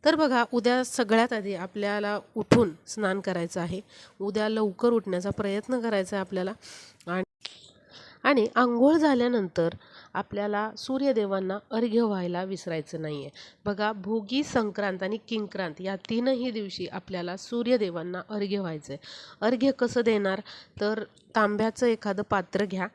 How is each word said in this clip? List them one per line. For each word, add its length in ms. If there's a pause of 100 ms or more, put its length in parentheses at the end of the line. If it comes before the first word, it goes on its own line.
तर 100
बघा, 380
उद्या 320
सगळ्यात 480
आधी 220
आपल्याला 680 (140)
उठून 360 (160)
स्नान 340
करायचं 400
आहे. 200 (400)
उद्या 280
लवकर 400
उठण्याचा 420
प्रयत्न 500
करायचा 360
आहे 40
आपल्याला. 320 (540)
आणि, 160 (1000)
आणि 320
आंघोळ 400
झाल्यानंतर 720 (460)
आपल्याला 640
सूर्यदेवांना 800 (120)
अर्घ्य 320
व्हायला 420
विसरायचं 580
नाहीये. 260 (360)
बघा, 280
भोगी, 500
संक्रांत 600
आणि 160 (100)
किंक्रांत 520
या 160
तीनही 540
दिवशी 360
आपल्याला 500
सूर्यदेवांना 840 (100)
अर्घ्य 280
व्हायचं 340
आहे. 140 (400)
अर्घ्य 240
कसं 300
देणार? 400 (400)
तर 240 (320)
तांब्याचं 500
एखादं 440
पात्र 340
घ्या 300